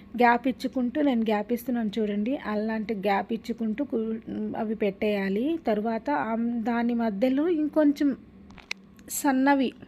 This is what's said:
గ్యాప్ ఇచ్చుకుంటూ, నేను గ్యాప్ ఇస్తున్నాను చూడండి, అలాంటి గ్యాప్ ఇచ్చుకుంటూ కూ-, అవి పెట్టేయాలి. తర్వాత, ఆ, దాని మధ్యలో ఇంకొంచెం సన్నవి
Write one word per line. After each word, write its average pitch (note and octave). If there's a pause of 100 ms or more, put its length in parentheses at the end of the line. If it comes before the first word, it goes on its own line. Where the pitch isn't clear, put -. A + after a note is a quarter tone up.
(160)
గ్యాప్ A#3+
ఇచ్చుకుంటూ, B3
నేను A#3+
గ్యాప్ G#3
ఇస్తున్నాను A#3
చూడండి, G#3 (140)
అలాంటి G#3+
గ్యాప్ G3
ఇచ్చుకుంటూ A3+
కూ-, A3+ (520)
అవి A3
పెట్టేయాలి. G3+ (180)
తర్వాత, A3+ (120)
ఆ, A3 (300)
దాని A#3+
మధ్యలో A#3+
ఇంకొంచెం D4 (1000)
సన్నవి C4+ (180)